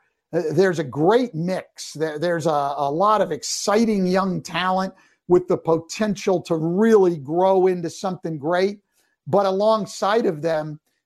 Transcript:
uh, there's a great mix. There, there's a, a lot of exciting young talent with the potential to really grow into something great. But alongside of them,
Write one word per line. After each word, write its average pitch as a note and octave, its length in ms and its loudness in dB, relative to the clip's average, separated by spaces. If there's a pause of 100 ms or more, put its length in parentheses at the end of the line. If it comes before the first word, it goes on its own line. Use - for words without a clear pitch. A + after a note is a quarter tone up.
(340)
uh, E3+ 80 0 (100)
there's E3+ 280 2
a D#3+ 40 -2
great E3 500 2
mix. E3+ 600 -8
There, D3+ 260 -6
there's E3+ 260 -2
a, D3 300 0
a C#3+ 160 -2
lot G3+ 300 2
of - 100 -2
exciting G#3 760 0
young F3+ 360 0
talent F#3 520 -2 (360)
with F3+ 180 4
the F3+ 100 0
potential F3+ 840 -2
to E3+ 160 -2
really F3+ 600 4
grow F3+ 500 2
into F3 220 -2
something E3 480 -8
great. F3+ 440 -2 (440)
But G3 200 2
alongside G#3 800 0
of D#3 160 -2
them, D#3 400 -4 (240)